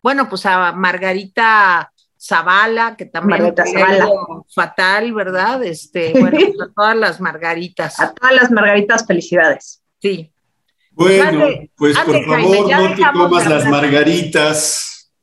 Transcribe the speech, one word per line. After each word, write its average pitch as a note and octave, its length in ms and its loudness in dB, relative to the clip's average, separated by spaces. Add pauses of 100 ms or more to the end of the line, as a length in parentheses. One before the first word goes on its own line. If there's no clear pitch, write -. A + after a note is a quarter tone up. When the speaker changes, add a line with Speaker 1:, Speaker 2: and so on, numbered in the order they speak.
Speaker 1:
Bueno, C4+ 260 0
pues F#3 160 -10
a F#3 280 0
Margarita F#3+ 1200 0 (280)
Zavala, A3 760 0
que F#3 100 -16
también E3+ 360 -2
Speaker 2:
Margarita F3 220 0
Speaker 1:
le F3+ 180 -2
ha F#3+ 140 2
ido F#3+ 120 2
Speaker 2:
Zavala. F#3 340 -4 (100)
Speaker 1:
fatal, G3 640 -2
¿verdad? G3+ 480 -4
Este, E3 560 -6
bueno, C4 140 4
pues G4 280 0
a - 120 -12
Speaker 2:
<laughs> - 20 -20
Speaker 1:
todas G#3+ 220 0
las F#3 240 -2
margaritas. E3 800 -8
Speaker 2:
A - 120 -2
todas B3+ 220 2
las B3 160 4
margaritas, G#3 560 2
felicidades. E3+ 760 -2 (200)
Speaker 1:
Sí. F3+ 300 -6 (580)
Speaker 3:
Bueno, F#3+ 540 2
Speaker 1:
Ande, - 320 -4
Speaker 3:
pues, D3 200 2
Speaker 1:
ande, D#3+ 160 0
Speaker 3:
por D3+ 220 0
Speaker 1:
Jaime, F#3 220 2
Speaker 3:
favor, G3+ 120 2
Speaker 1:
ya F#3 120 2
Speaker 3:
no F#3+ 80 2
te F#3 80 -4
Speaker 1:
dejamos F3+ 320 2
Speaker 3:
comas F3 160 2
Speaker 1:
de E3+ 60 0
Speaker 3:
las D3 140 2
Speaker 1:
hablar. C#3+ 180 0
Speaker 3:
margaritas. D3+ 1300 -2 (100)